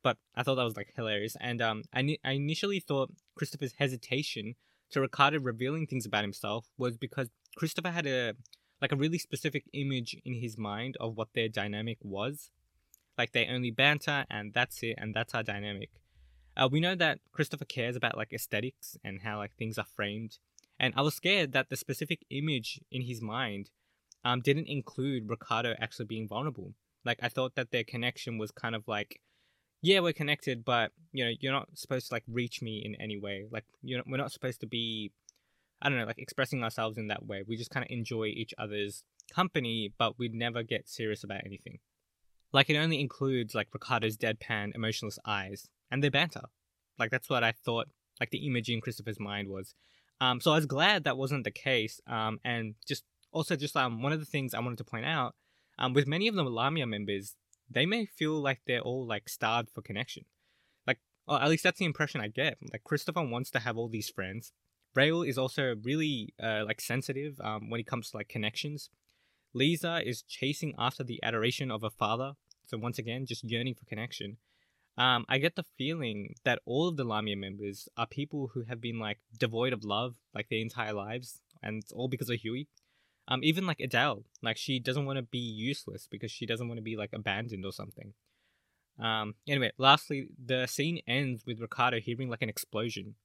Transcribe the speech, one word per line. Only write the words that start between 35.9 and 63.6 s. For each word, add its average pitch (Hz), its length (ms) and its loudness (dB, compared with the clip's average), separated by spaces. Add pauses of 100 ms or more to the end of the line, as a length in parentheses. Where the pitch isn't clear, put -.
know, 113 60 0
like, 113 140 -6
expressing 131 440 -2
ourselves 110 340 -2
in 110 100 -4
that 104 180 -4
way. 98 200 -6
We 113 120 -4
just 120 140 -8
kinda 127 200 -4
enjoy 113 360 -2
each 110 300 -4
other's 104 460 -4 (260)
company, 117 680 0
but 117 200 4
we'd 117 160 -2
never 117 300 -2
get 113 260 -2
serious 107 340 -4
about 98 220 -6
anything." 98 340 -12 (720)
Like, 139 160 6
it 151 80 6
only 156 240 4
includes, 127 540 0
like, 104 180 0
Ricardo's 113 420 2
deadpan, 110 600 0
emotionless 110 500 -2
eyes, 98 420 -4 (260)
and 139 100 4
their 143 80 4
banter. 151 300 2 (580)
Like, 113 120 4
that's 127 180 -2
what 123 140 4
I 113 100 6
thought, 117 340 0 (320)
like, 120 120 0
the 143 160 -4
image 120 220 0
in 113 120 0
Christopher's 110 380 -8
mind 101 280 -4
was. 95 280 -10 (440)
Um, 123 220 4
so 165 100 6
I 151 40 8
was 156 100 4
glad 160 380 4
that 131 140 2
wasn't 135 260 0
the 107 80 0
case. 120 560 0
Um, 110 360 0
and 113 320 -2 (100)
just, - 180 -4 (280)
also 160 240 0
just, 143 220 -2
um, 117 240 2
one 139 100 2
of 156 80 0
the 151 60 -6
things 135 280 -2
I 110 60 -2
wanted 120 200 -2
to 127 40 -6
point 117 220 -6
out, 143 300 0 (440)
um, 127 140 2
with 139 140 6
many 180 200 2
of 214 80 2
the 170 80 4
Lamia 127 440 2
members, 104 480 -2 (340)
they 120 160 4
may 214 200 2
feel 156 360 0
like 135 240 2
they're 120 160 2
all, 127 240 -2
like, 110 240 -4
starved 117 400 2
for 113 120 -12
connection. - 440 -6 (600)
Like, 131 140 2 (280)
or 139 140 4
at 147 80 6
least 160 140 4
that's 180 160 4
the 185 60 2
impression 151 360 0
I 107 60 -2
get. 131 300 0 (140)
Like, - 120 -10
Christopher 160 400 0
wants 120 280 -2
to 123 80 2
have 113 180 -2